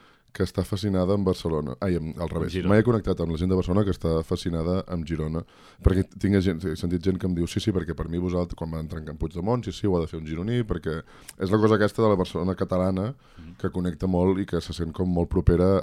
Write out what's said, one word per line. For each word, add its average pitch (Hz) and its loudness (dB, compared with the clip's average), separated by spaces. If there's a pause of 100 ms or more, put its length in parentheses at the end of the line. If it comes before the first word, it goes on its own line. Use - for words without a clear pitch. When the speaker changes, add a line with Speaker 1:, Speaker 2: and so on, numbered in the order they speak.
(340)
Speaker 1:
que - -4
està 92 -2
fascinada 95 0
amb 101 0
Barcelona. 78 -2
Ai, 95 0
em, 80 -2 (100)
al 85 -4
revés. 78 -4
Speaker 2:
Girona. 90 0
Speaker 1:
Mai 107 8
he - 8
connectat 95 0
amb 82 -2
la 80 -2
gent 92 0
de - 4
Barcelona 92 2
que 95 2
està 82 0 (100)
fascinada 87 -2 (100)
amb 85 -6
Girona. 78 -4 (360)
Perquè 92 4 (160)
tinc 98 2
gent, 85 0
he 80 -2
sentit 87 -2
gent 92 0
que 95 -2
em 90 -2
diu: 85 0
«Sí, - -6
sí, 110 0
perquè 82 -2
per 80 -6
mi 85 -4
vosaltres», 87 -2
quan 82 -8
van 80 -6
trencar 78 -10
amb 78 -16
Puigdemont, 90 0
«sí, 101 -6
sí, - -2
ho 95 4
ha 85 4
de 78 -4
fer 85 -10
un 80 -10
gironí», 101 -2
perquè 82 -4 (420)
és 95 -2
la 110 6
cosa 110 8
aquesta 104 2
de 110 6
la 104 4
Barcelona 90 -2
catalana 92 0 (240)
Speaker 2:
Mhm. 82 -18
Speaker 1:
que 92 -2
connecta 90 -2
molt 92 2
i 95 -4
que 85 -4
se 85 -8
sent 82 -4
com 92 -2
molt 85 0
propera 90 6